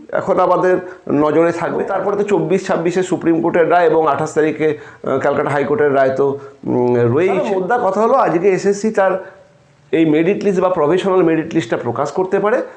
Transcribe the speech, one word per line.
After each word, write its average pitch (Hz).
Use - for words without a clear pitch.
এখন 185
আমাদের 180
নজরে 151
থাকবে। 147
তারপরে 196
তো 202
চব্বিশ 185
ছাব্বিশে 170
সুপ্রিম 165
কোর্টের 165
রায় 175
এবং 160
আঠাশ 147
তারিখে, 151
আহ, -
ক্যালকাটা 143
হাইকোর্টের 143
রায় 135
তো, 139
উম, 123
রয়েইছে। 196
মোদ্দা 185
কথা 190
হলো, 233
আজকে 180
এসএসসি 196
তার 190
এই 165
মেরিট 165
লিস্ট 185
বা 185
প্রভিশনাল 180
মেরিট 160
লিস্টটা 160
প্রকাশ 123
করতে 185
পারে 214